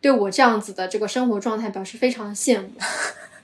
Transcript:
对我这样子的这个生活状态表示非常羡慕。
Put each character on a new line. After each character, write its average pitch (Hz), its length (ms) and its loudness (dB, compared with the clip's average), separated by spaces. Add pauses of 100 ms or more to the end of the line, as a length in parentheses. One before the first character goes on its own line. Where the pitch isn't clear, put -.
对 277 100 6
我 202 180 2
这 269 120 4
样 226 180 6
子 202 140 -12
的 185 120 -4
这 208 120 -4
个 208 100 -2
生 254 220 0
活 202 100 0
状 220 180 -2
态 220 120 -4
表 196 120 -10
示 214 140 -14
非 254 140 2
常 214 240 -8
羡 214 260 2
慕。 190 80 -12 (760)